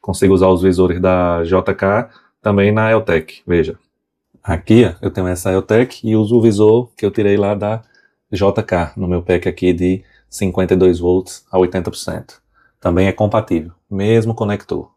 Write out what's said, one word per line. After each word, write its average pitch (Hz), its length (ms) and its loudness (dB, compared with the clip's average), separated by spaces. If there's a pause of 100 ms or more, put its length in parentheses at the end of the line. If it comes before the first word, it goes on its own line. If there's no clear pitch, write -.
Consigo 95 340 0
usar 92 140 4
os 90 140 2
visores 90 380 2
da 87 440 0
J 92 280 -2
K 101 380 -2 (320)
também 101 300 2
na 110 180 0
Eutec, 87 560 -2
veja. 82 320 -2 (640)
Aqui, 107 440 4
ó, 85 80 -4 (100)
eu 95 60 -4
tenho 92 160 -4
essa 90 240 -4
Eutec 107 520 0
e 110 140 0
uso 110 220 2
o - 20 4
visor 110 560 4
que - 80 -8
eu 101 60 0
tirei 101 260 0
lá 101 180 0
da 104 280 -4 (500)
J 98 300 0
K 85 340 -4
no 92 100 -6
meu 90 140 -2
pack 87 260 -2
aqui 90 260 -2
de 90 300 -2 (280)
cinquenta 92 420 -2
e 95 60 2
dois 90 200 4
volts 90 540 -2
a 95 60 0
oitenta 92 320 0
por - 60 -14
cento. - 440 -12 (400)
Também 90 260 0
é 95 60 0
compatível, 98 600 -2 (180)
mesmo 110 440 0
conector. - 640 -6